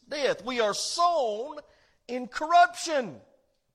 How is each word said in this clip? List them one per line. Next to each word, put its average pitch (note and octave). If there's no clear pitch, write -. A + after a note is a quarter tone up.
death. B3+
We B3
are G#3
sown D4
in B3
corruption. D#4